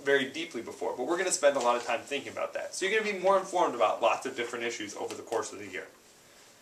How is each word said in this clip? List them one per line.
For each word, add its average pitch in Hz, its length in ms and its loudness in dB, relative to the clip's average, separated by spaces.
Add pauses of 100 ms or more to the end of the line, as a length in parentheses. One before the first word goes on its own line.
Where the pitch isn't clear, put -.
very 139 220 4
deeply 151 360 -6
before, - 340 -6
but 123 80 -4
we're 165 140 0
gonna 180 140 0
spend 139 240 6
a 135 40 0
lot 120 160 4
of 120 100 -4
time 117 160 -2
thinking 131 300 -6
about - 220 -4
that. - 220 -6
So 180 100 -2
you're 214 140 2
gonna 208 140 -2
be 190 60 -6
more 190 180 6
informed 175 380 2
about 110 260 2
lots 101 240 2
of 127 100 -6
different 117 300 -4
issues 107 300 -6
over 98 180 -6
the 101 100 -10
course 107 280 -2
of 95 80 -12
the 104 80 -12
year. 90 200 -10 (760)